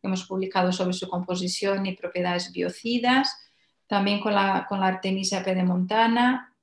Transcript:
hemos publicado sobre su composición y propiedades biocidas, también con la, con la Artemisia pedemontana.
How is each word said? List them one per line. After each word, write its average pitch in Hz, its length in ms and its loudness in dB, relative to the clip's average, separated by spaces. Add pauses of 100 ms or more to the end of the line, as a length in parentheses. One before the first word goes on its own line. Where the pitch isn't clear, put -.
hemos 190 260 -2
publicado 190 440 0
sobre 185 220 0
su 185 160 -6
composición 185 760 -2
y 185 80 -4
propiedades 180 560 -4
biocidas, 233 840 0 (520)
también 202 320 2
con 208 160 0
la, 196 340 2
con 196 100 -2
la 190 60 2
Artemisia 190 580 -2
pedemontana. 214 1200 2